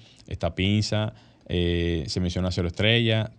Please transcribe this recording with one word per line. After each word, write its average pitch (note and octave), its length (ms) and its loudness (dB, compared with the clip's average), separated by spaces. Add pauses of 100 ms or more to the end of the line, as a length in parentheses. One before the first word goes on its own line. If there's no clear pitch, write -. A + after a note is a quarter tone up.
(260)
está - 280 -4
Pinza, G#2 580 0 (340)
eh, F2 600 0
se - 140 -4
menciona F#2 280 0
Acero F2+ 200 -2
Estrella, A2 720 0